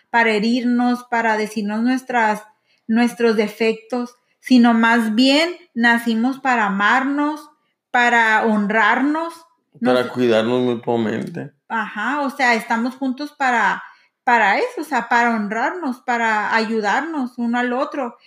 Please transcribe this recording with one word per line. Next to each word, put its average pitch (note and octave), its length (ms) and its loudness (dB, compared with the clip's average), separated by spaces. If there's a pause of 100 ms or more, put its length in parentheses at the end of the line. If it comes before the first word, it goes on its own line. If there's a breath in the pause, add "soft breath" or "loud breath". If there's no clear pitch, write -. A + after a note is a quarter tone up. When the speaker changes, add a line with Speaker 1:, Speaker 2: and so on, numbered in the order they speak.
(100)
Speaker 1:
para A3+ 220 2
herirnos, A#3+ 720 0
para A3+ 340 0
decirnos G#3+ 440 -4
nuestras, A#3+ 600 0 (420)
nuestros A#3 500 2
defectos, A3+ 800 -4 (240)
sino A#3+ 340 6
más A3+ 400 2
bien C#4+ 420 2 (180)
nacimos A#3 640 0
para A#3 280 0
amarnos, C4 840 0 (400)
para A#3 560 2
honrarnos. A#3+ 880 0 (460)
No A#3 140 2
Speaker 2:
Para B2 100 2
Speaker 1:
sé. A#2+ 60 -8
Speaker 2:
cuidarnos B2 520 2
mutuamente. A#2+ 880 -4 (160)
Speaker 1:
Ajá, A3+ 520 -6
o C4+ 100 -4
sea, B3 240 0
estamos A3+ 400 -4
juntos C4+ 420 -8
para, A3 460 -2 (400 loud breath)
para A3+ 360 2
eso, A#4 240 -4
o - 20 -6
sea, - 240 -4
para A#3 260 2
honrarnos, A#3+ 680 -6
para A3 520 -2
ayudarnos A3+ 840 -2
uno A#3 200 -2
al B3 140 -2
otro C#4 440 -6 (100 soft breath)